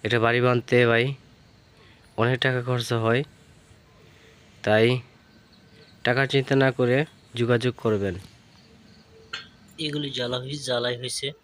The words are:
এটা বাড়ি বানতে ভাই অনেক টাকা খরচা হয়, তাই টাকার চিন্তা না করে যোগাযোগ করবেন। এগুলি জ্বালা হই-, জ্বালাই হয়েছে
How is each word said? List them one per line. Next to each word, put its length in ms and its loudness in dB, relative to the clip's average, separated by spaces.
এটা 200 0
বাড়ি 220 2
বানতে 300 2
ভাই 140 2
অনেক 140 2
টাকা 220 0
খরচা 360 -2
হয়, 180 2
তাই 220 4
টাকার 260 2
চিন্তা 300 0
না 60 4
করে 180 2
যোগাযোগ 340 0
করবেন। 300 0
এগুলি 220 -6
জ্বালা 260 -4
হই-, 240 -10
জ্বালাই 320 -2
হয়েছে 260 -8